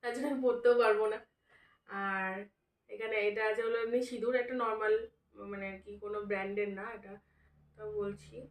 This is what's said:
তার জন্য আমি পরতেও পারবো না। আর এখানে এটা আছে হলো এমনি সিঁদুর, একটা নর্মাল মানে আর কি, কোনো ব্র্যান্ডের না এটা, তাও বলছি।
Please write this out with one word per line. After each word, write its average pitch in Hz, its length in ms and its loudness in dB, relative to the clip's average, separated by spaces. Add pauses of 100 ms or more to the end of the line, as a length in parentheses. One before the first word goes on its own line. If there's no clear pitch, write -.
তার 240 140 -4
জন্য 262 160 -2
আমি 262 160 -2
পরতেও 240 360 6
পারবো 214 300 6
না। 233 60 -4 (680)
আর 190 460 -2 (640)
এখানে 220 220 -2 (120)
এটা 208 220 0
আছে 220 160 0
হলো 233 180 0
এমনি 240 240 2
সিঁদুর, 240 340 -2
একটা 247 120 -4
নর্মাল 220 400 2 (560)
মানে 196 220 -6
আর 190 120 -12
কি, 208 80 -14 (120)
কোনো 208 140 -6 (100)
ব্র্যান্ডের 202 500 -2
না 202 60 -8 (120)
এটা, 196 160 -14 (640)
তাও 214 140 -10 (120)
বলছি। 202 360 -6 (140)